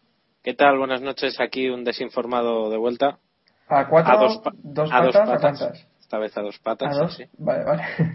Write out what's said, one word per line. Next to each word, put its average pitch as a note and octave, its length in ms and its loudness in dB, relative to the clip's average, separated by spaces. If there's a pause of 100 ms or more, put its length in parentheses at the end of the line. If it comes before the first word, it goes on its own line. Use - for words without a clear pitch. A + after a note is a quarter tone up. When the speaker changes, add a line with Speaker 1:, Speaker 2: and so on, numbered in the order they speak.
(440)
Speaker 1:
¿Qué B2 100 -4
tal? C#3+ 240 4
Buenas C3 240 -2
noches. C3+ 380 -6
Aquí B2+ 300 -2
un B2 160 -6
desinformado A#2 840 -2
de A2 60 -4
vuelta. A#2+ 440 -2 (500)
Speaker 2:
¿A C#3 180 2
cuatro? D#3+ 260 6
Speaker 1:
A B2+ 40 8
dos A3 220 4
pa-, - 140 -6
Speaker 2:
¿Dos D3 380 -6
Speaker 1:
a B2+ 100 4
dos C3 140 4
Speaker 2:
patas? A#2 140 4
¿A B2 40 2
Speaker 1:
patas. C#3+ 260 0
Speaker 2:
cuántas? - 280 -8 (140)
Speaker 1:
Esta - 160 -8
vez G#2+ 200 -6
a G#2 40 -6
dos G2+ 180 -8
patas, C#3 380 -4
Speaker 2:
¿A - 60 -2
dos? E3+ 120 -4
Speaker 1:
sí, B2 80 -18
sí. - 140 -20
Speaker 2:
Vale, D3+ 260 -4
vale. D#3 200 -2 (320)